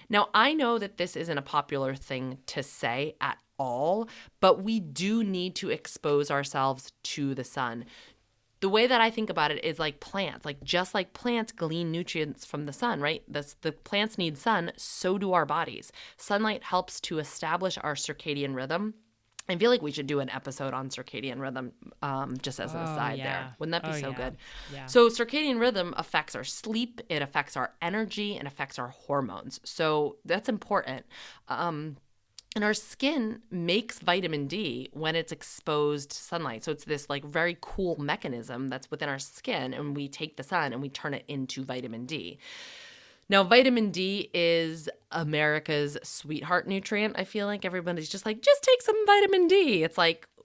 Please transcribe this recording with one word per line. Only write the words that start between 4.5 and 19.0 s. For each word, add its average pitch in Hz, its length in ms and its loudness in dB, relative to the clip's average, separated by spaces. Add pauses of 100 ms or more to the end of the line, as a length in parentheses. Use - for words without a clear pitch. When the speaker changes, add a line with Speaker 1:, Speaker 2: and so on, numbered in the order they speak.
Speaker 1:
we 220 180 0
do 185 440 0
need 185 320 -2
to 170 140 -4
expose 147 600 0
ourselves 139 600 0 (100)
to 139 320 -2
the 127 100 -6
sun. 120 400 -4 (760)
The 190 80 2
way 220 180 6
that 247 140 4
I 226 100 6
think 220 180 -2
about 156 220 2
it - 140 -2
is 160 160 -2
like 151 180 -2
plants, - 480 -6
like, 139 160 -8
just 175 320 0
like 185 200 -2
plants 233 360 -2
glean 165 400 -2
nutrients 160 560 -4
from 147 200 -6
the 143 60 -8
sun, 214 280 -2
right? 147 260 0
That's, 147 280 -8
the 160 180 -4
plants 208 460 -2
need 156 200 0
sun, 202 380 2
so - 420 -2
do 190 140 0
our 165 120 4
bodies. 147 460 -4 (260)
Sunlight 214 460 0
helps - 400 -2
to 160 160 -4
establish 170 640 -2
our 147 120 -2
circadian 143 600 -4
rhythm, 165 400 -2 (540)